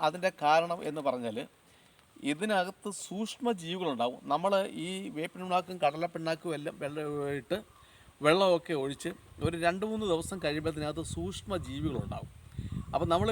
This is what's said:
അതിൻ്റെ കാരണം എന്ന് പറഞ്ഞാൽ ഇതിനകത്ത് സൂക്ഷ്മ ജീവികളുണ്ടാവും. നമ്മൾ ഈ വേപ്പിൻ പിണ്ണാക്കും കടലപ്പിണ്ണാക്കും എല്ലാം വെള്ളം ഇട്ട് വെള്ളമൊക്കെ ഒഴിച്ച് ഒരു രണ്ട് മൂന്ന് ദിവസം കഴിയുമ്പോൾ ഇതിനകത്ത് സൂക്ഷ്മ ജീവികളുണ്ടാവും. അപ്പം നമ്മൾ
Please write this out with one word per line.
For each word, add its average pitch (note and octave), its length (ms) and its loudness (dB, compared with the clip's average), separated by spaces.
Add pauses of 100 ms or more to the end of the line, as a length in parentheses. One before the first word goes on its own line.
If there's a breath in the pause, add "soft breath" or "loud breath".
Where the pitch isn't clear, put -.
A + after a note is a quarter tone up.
അതിൻ്റെ F3+ 240 0 (100)
കാരണം E3 380 4 (100)
എന്ന് D3+ 180 -6
പറഞ്ഞാൽ A#2+ 300 -2 (920 soft breath)
ഇതിനകത്ത് F#3 580 0 (160)
സൂക്ഷ്മ A3 460 -4 (100)
ജീവികളുണ്ടാവും. D#3+ 580 -2 (140)
നമ്മൾ F3 180 2 (360)
ഈ - 20 -4 (260)
വേപ്പിൻ F3 280 -6
പിണ്ണാക്കും F3+ 420 0
കടലപ്പിണ്ണാക്കും D#3+ 720 -2
എല്ലാം D3 260 -6
വെള്ളം D3 240 -4 (320)
ഇട്ട് E3+ 180 -4 (680 loud breath)
വെള്ളമൊക്കെ F3 580 6
ഒഴിച്ച് C#3 280 -4 (360)
ഒരു E3+ 80 0 (100)
രണ്ട് F#3+ 260 2
മൂന്ന് G#3+ 220 -2
ദിവസം E3+ 320 0
കഴിയുമ്പോൾ D#3 300 0
ഇതിനകത്ത് D3+ 300 -2 (100)
സൂക്ഷ്മ F#3 420 -4 (120)
ജീവികളുണ്ടാവും. C3 640 -2 (600 loud breath)
അപ്പം E3+ 200 2
നമ്മൾ G3 180 4